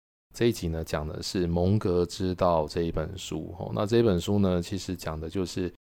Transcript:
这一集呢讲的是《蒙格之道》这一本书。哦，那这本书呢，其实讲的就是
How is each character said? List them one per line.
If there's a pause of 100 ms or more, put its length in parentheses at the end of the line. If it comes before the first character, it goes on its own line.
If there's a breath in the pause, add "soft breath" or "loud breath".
(340)
这
一
集
呢
讲
的
是
《蒙
格
之
道》
这
一
本
书。
哦，
那
这
本
书
呢，
其
实
讲
的
就
是 (280)